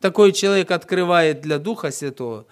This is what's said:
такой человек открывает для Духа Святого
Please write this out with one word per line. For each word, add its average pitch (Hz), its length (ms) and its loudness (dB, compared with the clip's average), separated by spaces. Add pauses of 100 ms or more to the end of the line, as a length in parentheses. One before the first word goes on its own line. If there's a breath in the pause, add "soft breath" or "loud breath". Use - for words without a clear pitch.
такой 196 300 4
человек 196 400 0
открывает 170 720 0
для 151 180 -4
Духа 175 320 -6
Святого 123 600 -10